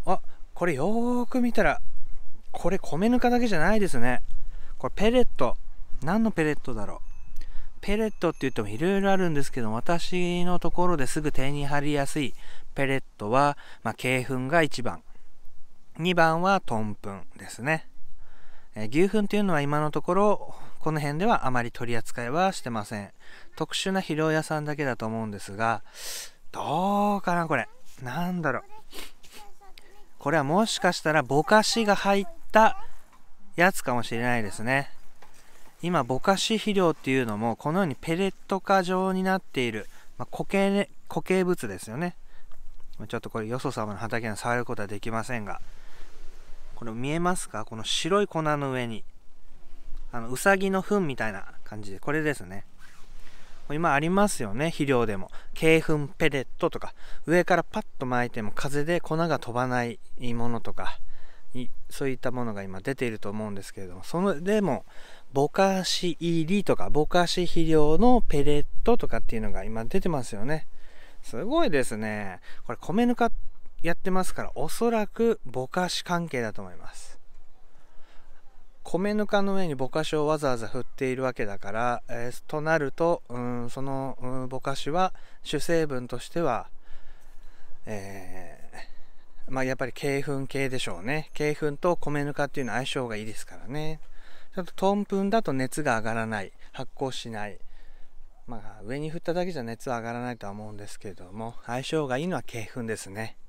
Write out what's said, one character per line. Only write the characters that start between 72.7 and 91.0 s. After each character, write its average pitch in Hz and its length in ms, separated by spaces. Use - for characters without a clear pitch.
れ - 80
米 214 240
ぬ 240 100
か - 160
や 165 120
っ - 20
て - 160
ま 147 140
す - 80
か 120 100
ら、 101 120
お 151 120
そ 233 220
ら 214 180
く - 380
ぼ 131 240
か 180 180
し - 160
関 170 240
係 131 140
だ 107 100
と 104 100
思 92 100
い 87 40
ま - 180
す。 - 240
米 196 300
ぬ 214 140
か 202 140
の 196 140
上 190 120
に 143 80
ぼ 131 140
か 156 140
し 156 120
を 151 100
わ 156 120
ざ 143 120
わ 123 80
ざ 113 100
振 127 140
っ - 20
て 131 280
い 127 40
る 131 80
わ 127 100
け 120 120
だ 101 140
か 98 120
ら、 117 380
え 120 240
ー、 - 140
と 156 120
な 160 180
る 139 140
と、 170 380
う 123 100
ん、 120 300
そ 131 120
の、 135 400
う 127 60
ん、 - 40
ぼ 131 100
か 135 160
し - 140
は 185 240
主 147 160
成 165 260
分 123 220
と 120 120
し - 100
て 170 120
は、 117 260
え 95 720
ー、 - 40
ま 131 100
あ、 - 20
や 131 120
っ - 20
ぱ 135 80
り 117 100
鶏 139 280
糞 135 240
系 135 200
で 123 120
し 123 100
ょ - 120